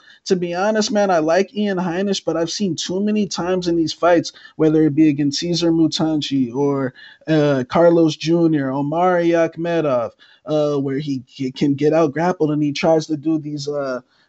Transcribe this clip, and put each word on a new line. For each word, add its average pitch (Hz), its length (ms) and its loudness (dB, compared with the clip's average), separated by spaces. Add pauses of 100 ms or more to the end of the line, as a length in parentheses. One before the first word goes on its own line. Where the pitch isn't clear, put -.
(260)
to 190 100 0
be 175 180 -4
honest, 214 380 0
man, 202 180 2
I 175 80 2
like 165 380 0
Ian 202 220 -2
Heinisch, 190 460 -4
but 160 120 -2
I've 165 140 -2
seen 185 260 -4
too 180 240 -6
many 208 260 0
times 180 400 -4
in 170 80 0
these 160 180 0
fights, 170 400 2 (240)
whether 156 280 4
it 143 100 2
be 156 140 4
against 143 320 0
Cesar 170 320 0
Mutanchi 147 840 0
or, 139 400 -2 (320)
uh, 147 420 2
Carlos 170 480 4
Junior, 156 540 0
Omari 170 600 0
Akhmedov, 165 800 0 (340)
uh, 147 300 0
where 139 220 -4
he 139 280 -6
c-, 131 240 -8
can 143 240 0
get 147 180 2
out 160 200 2
grappled 170 400 0
and 147 100 -2
he 143 100 0
tries 160 340 2
to 156 100 -4
do 156 220 -2
these, 147 280 -10
uh, 139 360 -6 (260)